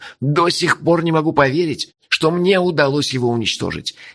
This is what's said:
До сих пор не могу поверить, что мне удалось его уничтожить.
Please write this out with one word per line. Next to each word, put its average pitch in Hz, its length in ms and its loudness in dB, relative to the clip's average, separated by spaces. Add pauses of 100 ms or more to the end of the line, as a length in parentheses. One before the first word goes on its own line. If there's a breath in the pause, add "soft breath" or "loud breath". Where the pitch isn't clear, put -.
(200 loud breath)
До 147 280 2
сих 170 320 -4
пор 165 240 2
не 165 80 0
могу 156 200 0
поверить, 143 600 0 (160)
что - 220 0
мне 180 280 2
удалось 147 540 0
его 123 180 0
уничтожить. 101 640 -4 (200 loud breath)